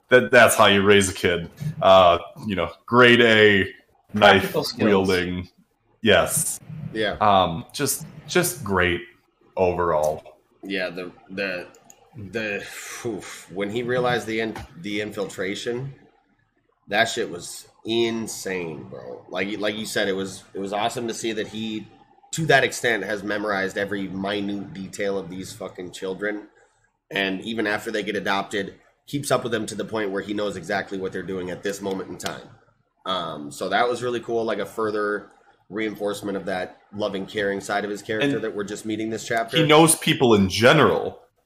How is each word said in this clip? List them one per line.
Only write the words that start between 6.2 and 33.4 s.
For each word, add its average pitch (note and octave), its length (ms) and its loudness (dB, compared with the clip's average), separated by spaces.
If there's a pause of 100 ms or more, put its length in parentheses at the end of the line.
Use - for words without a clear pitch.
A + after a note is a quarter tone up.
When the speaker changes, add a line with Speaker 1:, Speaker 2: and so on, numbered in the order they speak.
Speaker 3:
Yeah. G#2+ 280 -2
Speaker 1:
Um, F#2 520 2
just, - 320 -4 (220)
just - 380 -2
great, F2+ 380 2 (540)
overall. E2+ 680 0 (400)
Speaker 3:
Yeah, F#2+ 280 -4
the, F2+ 220 -12 (180)
the, F#2+ 360 -6 (500)
the, G2+ 480 -6 (420)
oof, - 460 -10
when G2 180 -4
he A#2+ 120 -4
realized A#2+ 440 0
the A2 140 -2
in-, A2 160 -4 (220)
the G#2 220 -6
infiltration, G#2 920 -6 (960)
that G#2+ 160 2
shit G#2+ 260 -4
was - 380 -14 (160)
insane, G2 1040 -4
bro. B1 380 -14
Like, F#2+ 300 -4
like G#2+ 180 -2
you G#2+ 100 -8
said, G#2 220 -2
it F#2+ 80 -2
was, F#2+ 280 -8 (100)
it F#2+ 40 -8
was G2 140 -6
awesome A#2 360 -4
to G#2+ 60 -6
see A2+ 180 -6
that G#2 160 -6
he, A2 380 -8 (460)
to D#3+ 140 -4
that C3+ 180 6
extent, A#2 400 -2
has G2+ 180 -6
memorized G#2 560 -4
every G2+ 300 -4
minute G2 640 -6
detail G2 460 -6
of F2+ 120 -10
these F#2 220 -12
fucking F#2 400 -12
children. G2+ 560 -8 (600)
And F#2+ 320 -4
even A2 240 -4
after G#2+ 240 -4
they G#2+ 120 -4
get G#2 140 -4
adopted, G2 580 -4 (320)
keeps C#3+ 240 -6
up B2+ 120 2
with A2+ 100 -4
them A2 140 -2
to G#2+ 80 -10
the G2+ 100 -6
point G#2 260 -4
where F#2+ 120 -4
he G2+ 100 -8
knows G#2 240 -4
exactly F#2+ 420 -6
what F#2 140 -6
they're F#2+ 100 -8
doing F2+ 280 -6
at E2+ 120 -10
this G2 200 -6
moment F#2+ 280 -6
in F2+ 60 -12
time. D2 320 -12 (580)
Um, D#2+ 440 -6